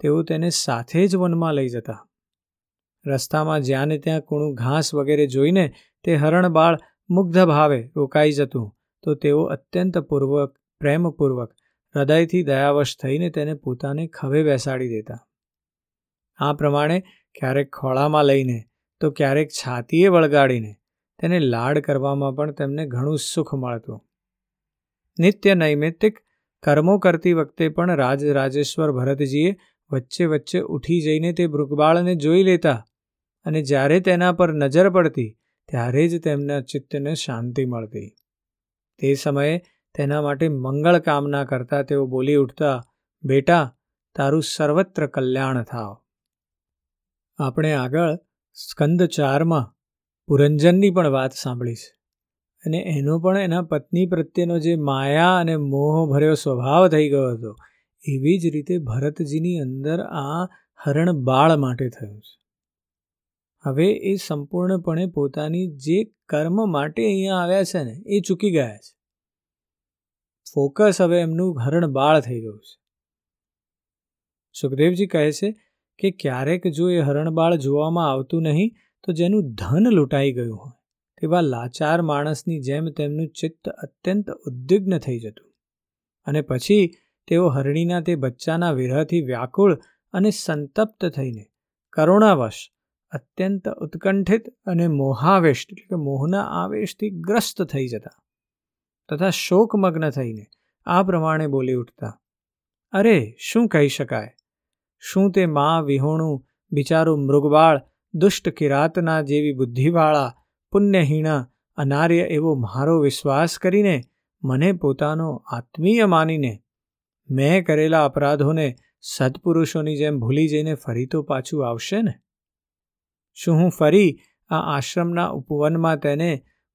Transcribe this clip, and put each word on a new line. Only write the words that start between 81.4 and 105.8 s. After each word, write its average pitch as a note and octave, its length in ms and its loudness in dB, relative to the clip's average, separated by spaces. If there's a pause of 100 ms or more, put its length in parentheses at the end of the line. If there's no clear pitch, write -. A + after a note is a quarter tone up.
લાચાર D3+ 640 -2
માણસની D3+ 580 -2
જેમ D3 300 -4
તેમનું D3+ 380 -4
ચિત્ત - 400 -10
અત્યંત - 600 -6
ઉદ્વિગ્ન E3+ 680 -2
થઈ B2+ 200 -6
જતું A2 340 -16 (720)
અને D3 160 -2
પછી E3+ 540 0 (340)
તેઓ E3+ 200 2
હરણીના D3+ 520 -2
તે E3+ 140 -2
બચ્ચાના D#3+ 580 -4
વિરહથી C#3 480 -2
વ્યાકુળ B2+ 600 0 (320)
અને G3+ 180 2
સંતપ્ત F3 800 -4
થઈને B2+ 380 -8 (460)
કરુણાવશ, D#3+ 800 4 (400)
અત્યંત F#3 580 -6
ઉત્કંઠિત F#3+ 800 -2
અને E3+ 400 -2
મોહાવેશ, C#3+ 840 2
એટલે - 160 -20
કે F#3 80 -6
મોહના D#3+ 680 -4
આવેશથી G#3 460 -6
ગ્રસ્ત F#3+ 520 -2
થઈ C#3 260 -4
જતા A#2 220 -10 (960)
તથા E3 220 -2
શોકમગ્ન F#3 800 0
થઈને A2+ 360 -8 (380)
આ F3+ 180 2
પ્રમાણે D#3+ 440 0
બોલી C3 280 -2
ઉઠતા, A#2+ 460 -10 (720)
અરે, F#3+ 460 2
શું A3+ 300 0
કહી D3 200 4
શકાય? B2+ 440 -6 (640)
શું F#3+ 340 0
તે F#3 140 2
મા D#3 340 2